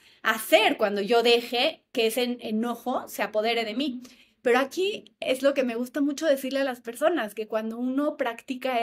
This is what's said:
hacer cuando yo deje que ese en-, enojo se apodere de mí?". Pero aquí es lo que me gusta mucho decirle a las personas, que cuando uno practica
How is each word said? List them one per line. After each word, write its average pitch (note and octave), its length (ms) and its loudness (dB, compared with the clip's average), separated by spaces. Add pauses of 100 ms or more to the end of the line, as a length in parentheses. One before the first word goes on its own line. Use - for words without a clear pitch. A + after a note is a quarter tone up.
(220)
hacer D#4 540 4
cuando G3+ 240 0
yo A3+ 220 4
deje A#3+ 720 2
que A3+ 160 2
ese A#3 160 0
en-, B3 180 -4
enojo A#3 640 -4
se - 140 -6
apodere A3 420 0
de G#3+ 100 -6
mí?". B3+ 280 -4 (400)
Pero B3 160 4
aquí F4 460 -2 (160)
es C4 220 -2
lo C#4 120 4
que C4+ 100 0
me A#3+ 120 -2
gusta B3 260 -4
mucho D4 240 -2
decirle C4+ 340 0
a C#4 40 0
las B3 180 -4
personas, B3 520 -2
que G#3+ 140 -8
cuando A3 300 -4
uno C#4 400 -2
practica B3+ 640 -4